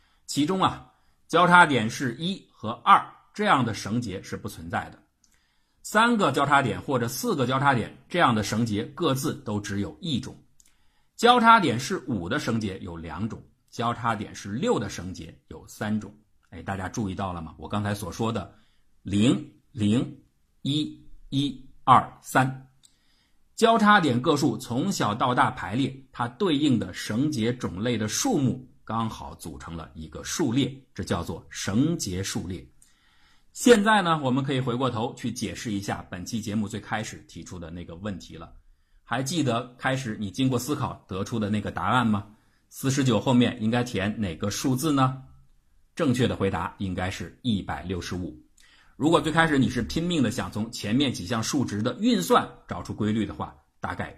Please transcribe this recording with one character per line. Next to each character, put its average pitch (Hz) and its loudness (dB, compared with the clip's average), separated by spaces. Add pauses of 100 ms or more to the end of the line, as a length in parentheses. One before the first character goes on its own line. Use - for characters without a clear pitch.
(260)
其 139 0
中 190 0
啊， - 0 (380)
交 175 6
叉 175 10
点 120 2
是 123 -4
一 175 -6
和 104 -8
二 - 4 (260)
这 208 -4
样 151 4
的 107 0
绳 107 -4
结 95 -6
是 - -8
不 92 -8
存 85 -12
在 98 -4
的， - -20 (840)
三 233 2
个 165 4
交 143 2
叉 139 6
点 98 0
或 135 0
者 117 -2
四 208 -2
个 127 2
交 131 0
叉 139 4
点 95 -4 (120)
这 175 -2
样 139 4
的 107 2
绳 113 0
结 104 0
各 143 0
自 135 -2 (100)
都 104 -4
只 101 -4
有 - -4
一 160 -2
种。 - -10 (800)
交 240 6
叉 226 8
点 120 2
是 - -4
五 92 -2
的 143 -2
绳 117 -2
结 104 -4
有 90 -12
两 82 -6
种， - -12 (280)
交 120 -4
叉 113 -2
点 101 -10
是 101 -12
六 170 0
的 98 -4
绳 90 -10
结 - -16
有 - -18
三 107 -2
种。 92 -12 (360)
哎， 82 -16
大 95 -6
家 92 -6
注 104 -4
意 95 -4
到 95 -4
了 82 -8
吗？ 80 -12
我 - -14
刚 101 -2
才 110 -2
所 - -8
说 113 -2
的 107 -6 (500)
零、 - 2 (180)
零、 208 0 (440)
一、 147 -2 (300)
一、 139 -2 (220)
二、 - 6
三。 135 0 (840)
交 226 4
叉 208 8
点 127 2
个 156 4
数 139 2
从 151 -4
小 107 0
到 123 0
大 127 2
排 92 -6
列， 131 0 (160)
它 120 -6
对 160 0
应 139 4
的 92 -6
绳 127 -2
结 113 0
种 98 -8
类 120 -2
的 107 -2
数 233 0
目 - 0 (160)
刚 113 -4
好 78 -12
组 73 -14
成 82 -12
了 80 -12
一 78 -14
个 71 -14
数 143 -2
列， 135 0 (200)
这 92 -8
叫 87 -2
做 - -10
绳 147 0
结 92 -6
数 - -6
列。 92 -10 (840)
现 233 6
在 214 4
呢， 165 2
我 127 2
们 135 2
可 139 -2
以 127 0
回 127 0
过 127 0
头 110 -4
去 120 -6
解 92 -6
释 - -8
一 101 -2
下 104 -6
本 90 -10
期 113 -6
节 101 -4
目 107 0
最 98 -8
开 110 -6
始 - -14
提 82 -14
出 92 -14
的 85 -12
那 87 -12
个 85 -16
问 95 -8
题 85 -18
了。 82 -18 (500)
还 127 -4
记 156 0
得 123 -2
开 135 -2
始 110 -6
你 98 -4
经 131 0
过 127 2
思 147 -4
考 123 -6
得 98 -4
出 117 -4
的 104 -2
那 104 0
个 95 -6
答 87 -4
案 120 2
吗？ 101 0 (420)
四 135 -2
十 139 0
九 117 4
后 127 2
面 120 4
应 110 0
该 120 2
填 107 -2
哪 87 -4
个 101 -4
数 131 0
字 151 0
呢？ 131 0 (720)
正 147 2
确 120 2
的 92 -4
回 98 0
答 92 -4
应 95 -4
该 92 -2
是 - -10
一 107 0
百 80 -8
六 90 -6
十 - -8
五。 87 -8 (560)
如 147 2
果 160 8
最 156 0
开 165 4
始 143 4
你 113 6
是 123 0
拼 - -2
命 170 2
的 107 2
想 98 -4
从 110 -4
前 107 -4
面 139 2
几 87 -10
项 113 -2
数 123 0
值 101 -4
的 120 -2
运 214 2
算 147 2 (200)
找 127 -8
出 101 -8
规 107 0
律 107 0
的 - -8
话， - -10 (240)
大 87 -6
概 80 -8